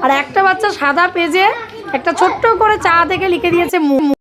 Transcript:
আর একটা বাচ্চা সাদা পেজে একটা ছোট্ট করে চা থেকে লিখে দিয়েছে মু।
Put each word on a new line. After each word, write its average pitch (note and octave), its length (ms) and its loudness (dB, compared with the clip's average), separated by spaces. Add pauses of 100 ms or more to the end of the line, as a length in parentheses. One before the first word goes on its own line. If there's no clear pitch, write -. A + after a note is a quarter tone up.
আর C4 60 2 (120)
একটা C#4+ 260 -4
বাচ্চা F#4+ 220 0 (100)
সাদা C#4+ 260 2 (100)
পেজে F4 300 0 (520)
একটা D4 220 -2
ছোট্ট - 240 0 (180)
করে G#4+ 140 4 (100)
চা E4+ 100 2 (160)
থেকে F#4 220 -2
লিখে F4 220 -2
দিয়েছে F4 220 0 (100)
মু। C#4 100 2 (240)